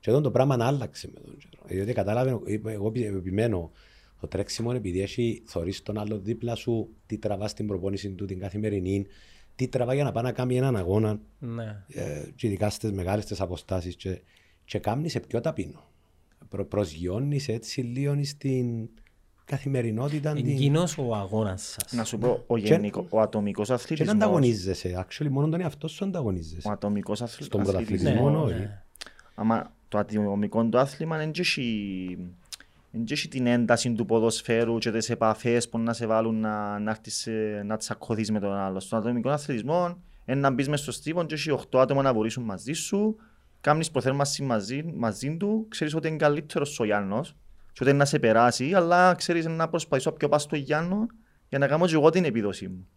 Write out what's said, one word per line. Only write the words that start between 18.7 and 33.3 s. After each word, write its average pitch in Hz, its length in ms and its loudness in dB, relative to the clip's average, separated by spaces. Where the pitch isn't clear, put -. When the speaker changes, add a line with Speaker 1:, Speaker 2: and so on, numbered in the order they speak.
Speaker 1:
καθημερινότητα 139 880 -2
την 143 160 -2
Speaker 2:
Εκείνος 143 500 2
ο 120 160 -2
αγώνας 101 480 -2
σας. - 300 -8
Speaker 3:
Να 117 120 0
σου 113 140 -6
πω, 120 280 2
ο 117 120 2
Speaker 1:
Και 104 80 0
Speaker 3:
γενικό-, 104 440 4
ο 110 100 4
ατομικός 104 460 0
Speaker 1:
και 127 80 2
δεν 120 80 0
Speaker 3:
αθλητισμός 160 320 0
Speaker 1:
ανταγωνίζεσαι, 107 920 2
actually, - 220 -4
μόνο 143 200 2
τον 165 120 0
εαυτό 160 280 -4
σου - 160 -6
ανταγωνίζεσαι. 95 640 -4
Speaker 3:
Ο - 20 -2
ατομικός 104 520 -2
αθλη-, 120 240 -10
Speaker 1:
Στον 101 140 -2
Speaker 3:
αθλητισμός. 95 520 0
Speaker 1:
πρωταθλητισμό, 131 180 4
Speaker 2:
Ναι, 147 220 2
Speaker 1:
όχι. - 80 -2
Speaker 2:
ναι. 104 220 -8
Speaker 3:
Άμα 107 380 0
το 107 100 -2
ατομικό 104 680 0
του 117 140 4
άθλημα 156 380 0
δεν 156 220 -4
έχει, 101 760 -2
δεν 113 200 -4
έχει 147 180 -4
την 127 180 -2